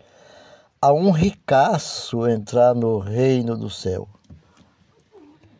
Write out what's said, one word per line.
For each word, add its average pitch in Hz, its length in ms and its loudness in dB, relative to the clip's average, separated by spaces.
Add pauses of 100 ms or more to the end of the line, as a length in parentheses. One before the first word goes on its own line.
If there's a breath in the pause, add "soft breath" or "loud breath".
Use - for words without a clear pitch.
(800 soft breath)
a 139 120 4
um 180 180 2
ricaço 156 1160 0
entrar 120 480 2
no 113 240 0
reino 117 580 0
do 107 120 -8
céu." 95 400 -8 (1500 soft breath)